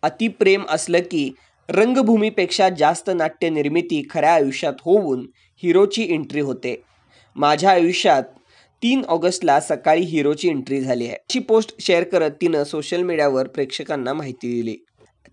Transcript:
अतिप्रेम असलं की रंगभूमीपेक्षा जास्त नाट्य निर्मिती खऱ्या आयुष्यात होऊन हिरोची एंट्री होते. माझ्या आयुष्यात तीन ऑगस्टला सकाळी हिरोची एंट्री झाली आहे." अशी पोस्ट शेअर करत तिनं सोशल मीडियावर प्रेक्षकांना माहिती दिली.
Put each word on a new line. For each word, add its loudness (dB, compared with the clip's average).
अतिप्रेम 0
असलं 0
की -4
रंगभूमीपेक्षा 2
जास्त 0
नाट्य -2
निर्मिती -2
खऱ्या 2
आयुष्यात 0
होऊन 0
हिरोची 2
एंट्री -4
होते. -6
माझ्या 2
आयुष्यात 4
तीन 2
ऑगस्टला 2
सकाळी 0
हिरोची 0
एंट्री -4
झाली -2
आहे." -10
अशी -6
पोस्ट 0
शेअर 2
करत 0
तिनं 0
सोशल -6
मीडियावर 0
प्रेक्षकांना -6
माहिती -6
दिली. -8